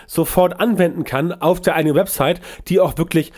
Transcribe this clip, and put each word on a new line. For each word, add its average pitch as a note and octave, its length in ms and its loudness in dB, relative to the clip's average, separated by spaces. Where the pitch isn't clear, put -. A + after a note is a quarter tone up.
sofort F3+ 540 0
anwenden F3 440 0
kann D#3 280 -2
auf F3+ 300 0
der D#3+ 140 0
eigenen D3+ 200 2
Website, F3 460 0
die F3 100 2
auch D#3+ 200 0
wirklich D#3+ 400 -2